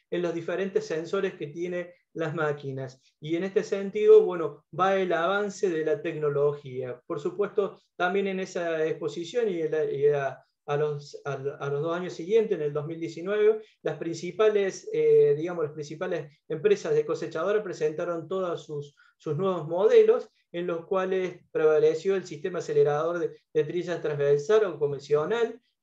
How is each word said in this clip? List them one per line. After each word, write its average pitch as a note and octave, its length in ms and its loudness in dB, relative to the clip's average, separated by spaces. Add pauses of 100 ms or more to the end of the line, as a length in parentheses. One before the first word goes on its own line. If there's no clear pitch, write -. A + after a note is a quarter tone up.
(120)
en F3 100 -2
los E3+ 140 -2
diferentes F#3 500 -4
sensores F3+ 500 -4
que D#3 120 -10
tiene F3 480 -8 (180)
las D#3+ 220 -6
máquinas. C#3 640 -6 (200)
Y D#3+ 160 -4
en F3+ 80 -4
este G3 180 0
sentido, G#3 640 6
bueno, E3 400 -4 (120)
va F#3+ 220 4
el F3+ 140 0
avance F#3+ 560 0
de D#3+ 160 -2
la D3+ 160 0
tecnología. C#3+ 1080 -2
Por D3 140 -6
supuesto, F#3+ 580 -4 (160)
también F#3+ 320 0
en F#3+ 140 -4
esa E3+ 440 -4
exposición E3+ 640 -4
y E3+ 120 -2
en D#3 100 -2
la, D#3 140 0
y C#3+ 220 0
a, C#3 360 0 (240)
a D3 100 -2
los, D3 460 -4
a, C#3+ 80 -6
a C#3 380 -6
los C#3+ 120 -2
dos E3 140 -4
años F3+ 180 -6
siguientes, G3 440 0
en D#3 60 -4
el D3 100 -2
dos D3 120 -4
mil E3 140 -10
diecinueve, G#3 640 0 (180)
las D3+ 160 -4
principales, F#3 960 -2
eh, D3 440 8
digamos, E3+ 260 -4
las D3 100 -6
principales D#3 640 -8 (120)
empresas E3 440 0
de D3+ 120 4
cosechadora E3 580 -2
presentaron E3 640 -4
todos E3+ 380 -4
sus, C#3+ 280 -10 (240)
sus D3+ 200 -6
nuevos F3+ 300 -2
modelos, G#3+ 640 6 (240)
en F3 140 -6
los E3 180 -6
cuales F#3 540 -2 (100)
prevaleció D#3 640 4
el F#3 120 -2
sistema E3+ 340 -6
acelerador D3 600 2
de, D3+ 200 -6 (140)
de D3+ 100 2
trilla E3 380 -4
transversal D3 640 2
o D#3+ 120 -6
convencional, D3+ 840 -2 (220)